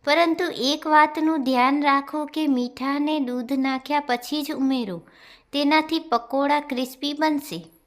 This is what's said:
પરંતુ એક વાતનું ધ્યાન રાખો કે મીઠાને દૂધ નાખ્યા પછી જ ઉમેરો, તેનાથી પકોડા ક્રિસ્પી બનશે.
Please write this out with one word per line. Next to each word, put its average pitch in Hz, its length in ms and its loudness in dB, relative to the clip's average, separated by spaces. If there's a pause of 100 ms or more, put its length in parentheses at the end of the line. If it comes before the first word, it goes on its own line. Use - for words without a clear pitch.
પરંતુ 330 400 2
એક 302 420 -2
વાતનું 311 560 4
ધ્યાન 262 400 2
રાખો 277 420 0
કે 311 220 -2
મીઠાને 277 720 -2
દૂધ 247 340 -4
નાખ્યા 269 460 -2
પછી 285 440 -4
જ 294 80 -6
ઉમેરો, 254 500 -2 (520)
તેનાથી 311 460 2
પકોડા 277 600 0
ક્રિસ્પી 285 540 -4
બનશે. 294 520 -2 (220)